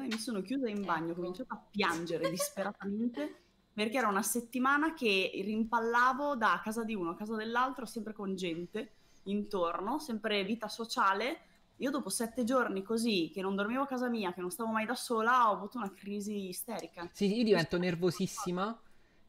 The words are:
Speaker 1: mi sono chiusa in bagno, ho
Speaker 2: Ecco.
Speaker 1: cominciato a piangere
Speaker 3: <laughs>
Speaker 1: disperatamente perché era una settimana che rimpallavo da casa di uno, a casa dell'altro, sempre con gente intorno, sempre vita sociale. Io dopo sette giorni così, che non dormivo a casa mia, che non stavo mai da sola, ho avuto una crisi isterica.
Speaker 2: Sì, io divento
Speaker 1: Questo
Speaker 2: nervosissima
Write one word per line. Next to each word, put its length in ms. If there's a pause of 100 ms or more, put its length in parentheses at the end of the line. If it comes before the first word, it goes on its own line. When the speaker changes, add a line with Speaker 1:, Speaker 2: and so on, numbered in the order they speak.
Speaker 1:
mi 100
sono 240
chiusa 280
in 160
bagno, 260
ho 40
Speaker 2:
Ecco. 0
Speaker 1:
cominciato 380
a 160
piangere 600
Speaker 3:
<laughs> 0
Speaker 1:
disperatamente 1040 (380)
perché 240
era 100
una 160
settimana 720
che 400
rimpallavo 1000
da 280
casa 200
di 120
uno, 160
a 40
casa 200
dell'altro, 500
sempre 280
con 220
gente 600 (280)
intorno, 760
sempre 440
vita 240
sociale. 720 (380)
Io 120
dopo 200
sette 340
giorni 400
così, 500
che 80
non 140
dormivo 280
a 40
casa 220
mia, 240
che 80
non 100
stavo 200
mai 140
da 100
sola, 540
ho 40
avuto 240
una 160
crisi 560
isterica. 640
Speaker 2:
Sì, 260
io 60
divento 340
Speaker 1:
Questo 0
Speaker 2:
nervosissima 1000 (480)